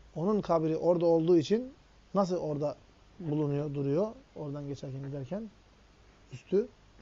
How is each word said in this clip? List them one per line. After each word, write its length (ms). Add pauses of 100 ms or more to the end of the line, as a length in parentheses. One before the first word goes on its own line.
(140)
onun 260
kabri 360
orada 300
olduğu 320
için 340 (420)
nasıl 220
orada 400 (440)
bulunuyor, 540
duruyor? 380 (240)
Oradan 300
geçerken 360
giderken 480 (840)
üstü 360 (340)